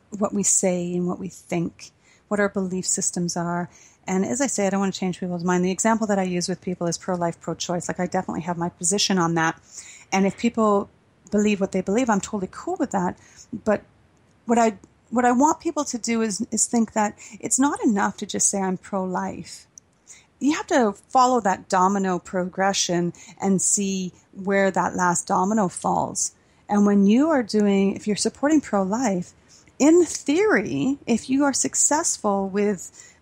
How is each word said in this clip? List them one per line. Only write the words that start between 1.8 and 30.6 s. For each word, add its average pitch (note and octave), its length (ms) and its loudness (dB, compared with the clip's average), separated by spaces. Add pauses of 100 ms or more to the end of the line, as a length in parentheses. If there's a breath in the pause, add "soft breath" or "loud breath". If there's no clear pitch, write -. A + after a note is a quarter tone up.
what G#3 120 -2
our G3+ 100 2
belief F#3 360 -4
systems - 500 -2
are. F3 320 -4 (380 soft breath)
And F#3+ 180 0
as B3 160 -2
I C#4 60 0
say, G3+ 220 0
I - 20 0
don't G3 120 0
wanna F#3+ 100 0
change F#3 280 -4
people's F3 240 -6
mind. F3+ 220 2
The F#3 60 2
example A3 360 0
that G3+ 120 2
I F#3+ 40 2
use F3+ 240 -2
with F3+ 140 -6
people F3+ 240 -6
is E3 120 -2
pro-life, F3 440 -4
pro-choice. F3 460 -6
Like, F3 120 -4
I F3+ 60 -2
definitely F3 360 -4
have E3+ 160 -6
my E3+ 120 -4
position G3 480 0
on E3+ 160 2
that. E3 260 0 (520 loud breath)
And G3 160 4
if F#3 100 -4
people G#3+ 520 2 (420)
believe G#3 280 2
what F#3+ 120 -2
they F#3 100 -2
believe, A3 260 0
I'm C#4 140 2
totally F#3 300 -6
cool - 280 -8
with C#4+ 120 -2
that. F#3 260 -2 (460 loud breath)
But G#3+ 180 0 (640)
what A#3 140 2
I, A3+ 180 2 (320)
what A#3+ 160 0
I A#3+ 60 4
want C#4 280 4
people D4+ 260 -4
to - 120 -6
do A3+ 240 -2
is, A3 300 -4
is - 160 0
think A3+ 260 0
that G#3+ 240 -2 (220 loud breath)
it's - 180 -4
not D4 260 0
enough G#3 340 0
to G3+ 100 -10
just G3+ 220 -2
say, G3 120 -2
"I'm F#3 160 -2
pro-life." F#3+ 880 -8 (760 loud breath)
You D4 160 2
have G#4 120 -6
to A#3+ 260 2 (160)
follow B3+ 320 4
that - 280 -2
domino F#3+ 500 2
progression F#3 960 -2 (280 loud breath)
and F#3+ 200 2
see F#3+ 500 -2 (220 soft breath)
where G3 360 0
that F#3 260 -2
last F3+ 320 0
domino F#3+ 400 0
falls. - 640 -4 (360 soft breath)
And G#3 160 4
when G3+ 200 4
you B3 240 4
are C4+ 140 2
doing, G3 520 2
if - 120 -12
you're G#3 80 0
supporting C#4+ 440 0
pro-life, G3 760 -2 (440 soft breath)
in E4 280 6
theory, C#4 1000 0